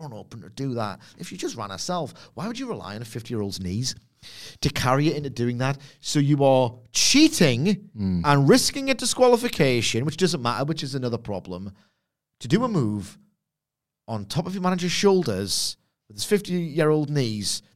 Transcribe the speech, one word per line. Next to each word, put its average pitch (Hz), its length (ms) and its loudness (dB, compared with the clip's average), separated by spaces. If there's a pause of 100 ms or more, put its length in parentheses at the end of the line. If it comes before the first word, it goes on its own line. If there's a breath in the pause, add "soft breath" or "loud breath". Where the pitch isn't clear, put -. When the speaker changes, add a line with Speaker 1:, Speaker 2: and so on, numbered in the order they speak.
Speaker 1:
run 151 120 -14
up 104 220 -18
and 110 80 -16
to 80 80 -20
do 135 240 -6
that. 107 260 -6 (180 loud breath)
If - 140 -14
you 190 60 -14
just 302 180 -8
ran 110 140 -8
herself, 180 440 -6 (200 loud breath)
why 175 120 -8
would 233 120 -8
you 269 100 -10
rely 180 260 -10
on 214 80 -10
a 117 40 -14
fifty-year-old's 107 540 -6
knees 98 340 -4 (680 loud breath)
to 151 100 0
carry 135 380 2
it 151 80 0
into 147 140 -6
doing 120 280 -2
that? 135 200 -2 (220 loud breath)
So - 180 -2
you 143 260 4
are 131 300 4 (180)
cheating 190 960 4 (100)
Speaker 2:
Mm. 92 260 2
Speaker 1:
and 143 240 6
risking 269 420 4
a 262 40 2
disqualification, 220 1080 2
which 151 140 -4
doesn't 160 240 0
matter, 120 220 0
which 160 180 -4
is 135 120 -8
another 123 240 -2
problem, 95 540 -10 (680 soft breath)
to - 80 -12
do 208 160 2
a 254 40 0
move 107 500 -2 (880)
on 104 200 -8
top 165 200 -4
of 185 80 -8
your 196 80 -6
manager's 180 300 -2
shoulders 135 840 0 (320)
with 104 100 -18
his - 60 -8
fifty-year-old 160 840 0
knees 113 540 -2 (140 soft breath)